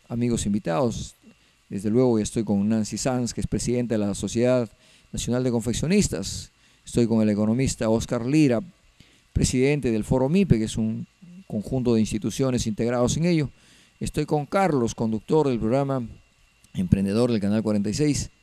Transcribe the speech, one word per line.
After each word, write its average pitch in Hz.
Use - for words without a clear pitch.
amigos 120
invitados. 165
Desde 104
luego 120
ya 104
estoy 110
con 101
Nancy 110
Sanz, 127
que -
es -
presidenta 120
de 104
la 101
Sociedad 117
Nacional 120
de 131
Confeccionistas. 120
Estoy 120
con 110
el 107
economista 110
Oscar 113
Lira, 131
presidente 135
del 107
Foro 131
mipe, 165
que 110
es 110
un 113
conjunto 120
de 110
instituciones 113
integrados 120
en 156
ello. 160
Estoy 151
con 151
Carlos, 147
conductor 120
del 127
programa 127
Emprendedor 98
del 110
Canal 104
cuarenta 104
y 104
seis, 147